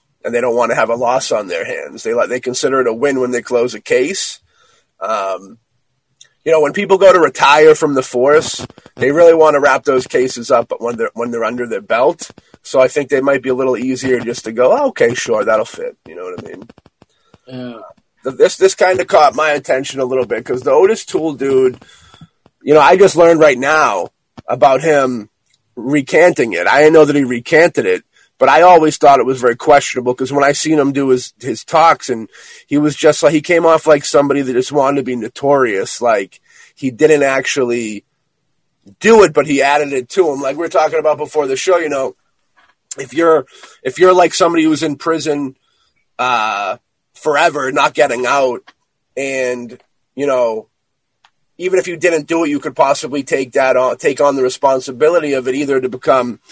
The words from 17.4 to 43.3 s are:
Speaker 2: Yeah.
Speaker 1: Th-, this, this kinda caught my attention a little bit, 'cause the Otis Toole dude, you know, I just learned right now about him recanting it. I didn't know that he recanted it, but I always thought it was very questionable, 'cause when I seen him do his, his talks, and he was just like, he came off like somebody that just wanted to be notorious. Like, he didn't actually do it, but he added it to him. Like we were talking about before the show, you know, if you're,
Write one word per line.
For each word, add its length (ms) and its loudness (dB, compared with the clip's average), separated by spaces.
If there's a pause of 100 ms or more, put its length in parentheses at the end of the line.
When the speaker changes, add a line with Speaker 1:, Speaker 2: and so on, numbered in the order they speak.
Speaker 2:
Yeah. 320 -16 (440)
Speaker 1:
Th-, 140 -8
this, 200 2
this 180 2
kinda 300 0
caught 300 4
my 160 0
attention 480 -4
a 60 -2
little 200 -2
bit, 200 -6
'cause 160 -6
the 100 -2
Otis 340 2
Toole 280 -4
dude, 500 0 (800)
you 100 2
know, 60 8
I 180 6
just 180 4
learned 240 4
right 180 4
now 520 0 (380)
about 340 2
him 480 0 (460)
recanting 800 0
it. 140 -4
I 120 4
didn't 140 6
know 100 8
that 140 2
he 80 0
recanted 600 0
it, 200 -2 (320)
but 100 2
I 140 4
always 360 6
thought 220 6
it 60 -2
was 160 -4
very 160 0
questionable, 580 0
'cause 160 -6
when 140 0
I 80 2
seen 260 -2
him 140 0
do 160 -2
his, 320 0
his 240 -10
talks, 440 2
and 200 -6 (360)
he 120 -2
was 180 0
just 260 2
like, 120 2
he 80 0
came 240 0
off 200 2
like 200 2
somebody 360 0
that 120 -6
just 180 -4
wanted 300 0
to 20 -12
be 140 -6
notorious. 840 -2
Like, 380 -2 (340)
he 180 -8
didn't 320 2
actually 840 -4 (960)
do 220 6
it, 100 2
but 140 0
he 140 0
added 300 0
it 200 -6
to 200 0
him. 100 -8
Like 140 -6
we 80 -8
were 60 -6
talking 300 0
about 180 0
before 280 -4
the 120 -4
show, 200 0
you 120 -4
know, 260 -6 (840)
if 160 -14
you're, 320 2 (380)